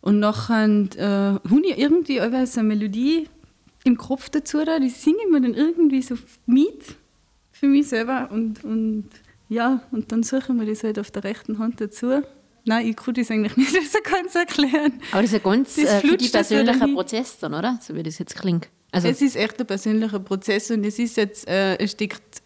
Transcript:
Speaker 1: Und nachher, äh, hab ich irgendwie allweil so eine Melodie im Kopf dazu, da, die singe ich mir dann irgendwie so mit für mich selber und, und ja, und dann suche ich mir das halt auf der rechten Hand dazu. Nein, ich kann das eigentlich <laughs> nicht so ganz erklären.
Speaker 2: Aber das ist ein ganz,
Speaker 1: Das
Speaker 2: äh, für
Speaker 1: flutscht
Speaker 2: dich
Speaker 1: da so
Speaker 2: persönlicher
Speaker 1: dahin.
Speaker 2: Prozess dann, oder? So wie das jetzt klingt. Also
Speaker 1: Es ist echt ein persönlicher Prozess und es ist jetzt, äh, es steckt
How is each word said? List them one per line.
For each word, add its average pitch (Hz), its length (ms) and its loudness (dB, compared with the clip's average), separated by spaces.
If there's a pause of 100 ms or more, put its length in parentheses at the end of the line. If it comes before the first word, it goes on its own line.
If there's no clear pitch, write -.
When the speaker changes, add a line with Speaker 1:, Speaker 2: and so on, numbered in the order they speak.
Speaker 1:
Und 208 180 2
nachher, 214 500 2
äh, 208 320 2 (500)
hab 294 140 4
ich 349 140 0
irgendwie 285 420 2
allweil 247 260 0
so 247 140 -4
eine 214 80 2
Melodie 226 580 0 (580)
im 247 120 6
Kopf - 320 -6
dazu, 302 340 -2
da, 320 160 0
die 262 120 2
singe 311 340 2
ich 381 80 2
mir 294 80 4
dann 240 140 2
irgendwie 302 480 2
so 247 140 -6 (280)
mit 277 500 2 (580)
für - 160 0
mich 285 200 4
selber 247 420 -2
und, 220 340 -4
und 220 440 -2 (400)
ja, 233 320 0 (120)
und 220 200 -6
dann 226 100 0
suche 262 260 -2
ich - 20 -
mir 233 160 0
das 214 180 -6
halt 214 140 -2
auf 202 120 -8
der 202 140 -8
rechten 208 340 -8
Hand 226 220 -4
dazu. 240 400 -2 (460)
Nein, 226 200 0
ich 226 100 -2
kann - 180 -6
das 233 160 -2
eigentlich 214 260 0
<laughs> 269 160 2
nicht - 0 - (180)
so 427 140 2
ganz 359 300 -2
erklären. 302 580 2 (180)
Speaker 2:
Aber 196 120 2
das 214 100 2
ist 220 40 2
ein 208 60 0
ganz, 233 340 2
Speaker 1:
Das 302 80 4
Speaker 2:
äh, 214 160 4
für 285 80 4
Speaker 1:
flutscht 339 120 4
Speaker 2:
dich 247 120 -2
Speaker 1:
da 202 120 2
so - 100 -4
Speaker 2:
persönlicher 233 260 4
Speaker 1:
dahin. 277 140 2
Speaker 2:
Prozess 220 440 -4
dann, 151 160 -6
oder? 226 260 -2
So - 140 -14
wie 160 80 -6
das 156 160 -8
jetzt - 180 -10
klingt. 170 320 -2 (240)
Also 180 160 0
Speaker 1:
Es 170 140 0
ist 269 140 2
echt 214 220 -4
ein 247 80 -4
persönlicher 214 540 -2
Prozess 196 500 -2
und 214 140 0
es 208 140 -4
ist 233 180 -2
jetzt, 208 320 -4
äh, 190 300 0
es 202 140 -2
steckt - 540 -10